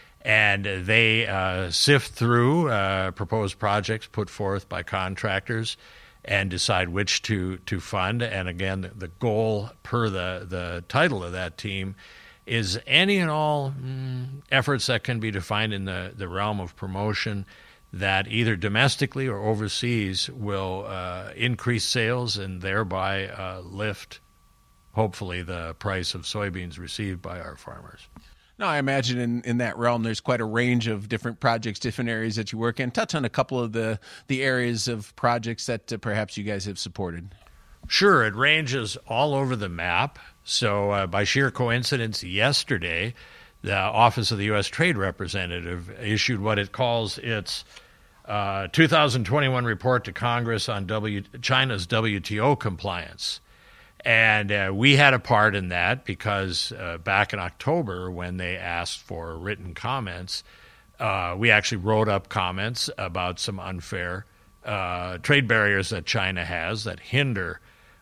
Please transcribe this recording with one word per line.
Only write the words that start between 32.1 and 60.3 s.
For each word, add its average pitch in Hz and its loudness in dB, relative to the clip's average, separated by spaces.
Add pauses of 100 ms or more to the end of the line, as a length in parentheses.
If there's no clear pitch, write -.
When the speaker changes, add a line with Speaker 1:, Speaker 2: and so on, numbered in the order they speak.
Speaker 2:
areas 110 -2
that 110 -4
you 110 -6
work 117 0
in. 123 -2
Touch 226 -2
on 139 0
a 107 0
couple 131 0
of 117 -2
the, 110 -2 (280)
the 131 0
areas 123 2
of 110 -6
projects 117 0
that, 117 -4
uh, 117 -6
perhaps 107 -4
you 104 -6
guys 98 -4
have 101 -8
supported. 90 -8 (540)
Speaker 1:
Sure. 180 6
It 107 2
ranges 135 2 (100)
all 139 2
over 135 0
the 101 -4
map. 87 0 (240)
So, 101 2
uh, 98 2
by 98 2
sheer 135 4
coincidence, 120 0
yesterday, 95 0 (460)
the 98 -2
Office 110 4
of 110 -2
the 101 -2
U 107 2
S 101 2
Trade 170 2
Representative 90 -4 (100)
issued 107 0
what 104 2
it 101 -2
calls 117 0
its, 110 -6 (580)
uh, 98 -4
two 160 6
thousand 139 4
twenty-one 127 2
report 120 0
to 104 -10
Congress 120 -2
on 101 -4
W-, 104 -2 (180)
China's 127 2
W 110 2
T 104 -4
O 135 4
compliance. 87 -6 (640)
And, 110 6
uh, 98 2
we 123 6
had 139 8
a 123 2
part 107 4
in 92 -2
that 90 0
because, 98 -2
uh, 85 -8
back 98 2
in 101 -4
October, 92 -2
when 90 -6
they 90 -4
asked 87 -4
for 82 -8
written 90 -8
comments, 95 -6 (520)